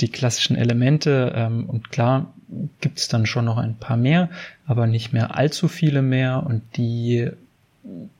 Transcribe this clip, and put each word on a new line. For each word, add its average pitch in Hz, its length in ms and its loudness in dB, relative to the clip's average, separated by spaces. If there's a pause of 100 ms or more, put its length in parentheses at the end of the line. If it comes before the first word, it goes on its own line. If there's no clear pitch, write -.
die 117 80 2
klassischen - 480 -2
Elemente, 127 800 2
ähm, 113 340 -2
und 113 220 -6
klar 131 440 0 (460)
gibt's - 280 -4
dann 110 180 2
schon 117 180 0
noch 113 140 0
ein 113 180 -2
paar - 200 -4
mehr, 160 340 2 (360)
aber 117 200 2
nicht 113 260 0
mehr 113 240 0
allzu 151 320 0
viele 139 340 2
mehr 131 440 0
und 113 160 -2 (140)
die, 117 540 0 (880)